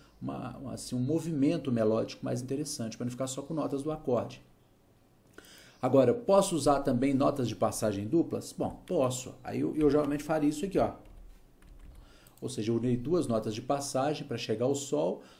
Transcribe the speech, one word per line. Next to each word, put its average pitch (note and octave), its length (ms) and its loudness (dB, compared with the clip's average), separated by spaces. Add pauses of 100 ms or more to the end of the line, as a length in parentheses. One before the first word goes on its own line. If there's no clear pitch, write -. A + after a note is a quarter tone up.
(220)
uma, B2+ 360 -8
uma, A2+ 180 -10
assim, - 200 -8
um B2+ 60 0
movimento D3+ 720 0
melódico A2+ 520 2
mais B2 160 -2
interessante, B2 560 -6
pra B2 80 -6
não B2 60 -2
ficar C3 160 -4
só C#3 160 -8
com E3 100 -10
notas C3+ 300 -2
do D3+ 80 -2
acorde. B2+ 500 -2 (1400)
Agora, B2+ 320 6
posso F#3+ 400 4
usar C#3+ 260 4
também C#3 320 2
notas C3+ 360 2
de G#2+ 80 -4
passagem G#2 500 0
duplas? C3 500 0
Bom, C3 300 -4
posso. C3+ 560 0
Aí A#2 180 -4
eu, D3 140 0
eu D3+ 160 6
geralmente D3 320 2
faria D#3 260 0
isso D3 160 -2
aqui, F#3 140 -2
ó. A2 140 2 (1500)
Ou B2 80 -8
seja, A2+ 220 -2
eu A#2 60 2
unei A#2+ 200 2
duas C#3+ 300 0
notas A2 260 0
de A2+ 80 -6
passagem C#3+ 640 -2
pra A#2 140 -6
chegar B2+ 280 -2
ao C#3+ 100 2
Sol, D#3+ 460 -2 (180)